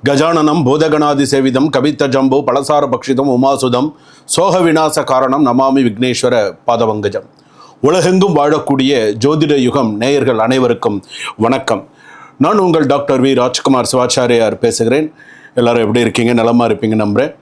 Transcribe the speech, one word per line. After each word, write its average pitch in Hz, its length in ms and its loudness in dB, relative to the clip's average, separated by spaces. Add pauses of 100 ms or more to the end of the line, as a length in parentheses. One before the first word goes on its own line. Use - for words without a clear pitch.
கஜானனம் 151 600 2
பூதகணாதி 147 580 0
சேவிதம் 135 480 0
கவித்த 139 380 0
ஜம்பு 135 380 0
பலசார 139 420 0
பக்ஷிதம் 127 480 -2
உமாசுதம் 131 560 0 (320)
சோக 185 360 0
விநாச 156 440 0
காரணம் 131 420 0
நமாமி 135 360 2
விக்னேஸ்வர 117 760 0 (100)
பாதவங்கஜம். 107 580 -2 (560)
உலகெங்கும் 180 560 0
வாழக்கூடிய 139 760 0 (100)
ஜோதிட 147 340 2
யுகம் 120 380 0
நேயர்கள் 127 420 0
அனைவருக்கும் 117 640 0 (340)
வணக்கம். 120 480 -2 (540)
நான் 185 200 2
உங்கள் 165 280 2
டாக்டர் 139 360 0
வி 135 120 2
ராஜ்குமார் 123 580 0
சிவாச்சாரியார் 120 680 0
பேசுகிறேன். 120 540 -2 (440)
எல்லாரும் 120 240 2
எப்படி 110 200 0
இருக்கீங்க? 117 320 0
நலமா 117 340 2
இருப்பீங்க 110 280 -2
நம்புறேன். 107 480 -2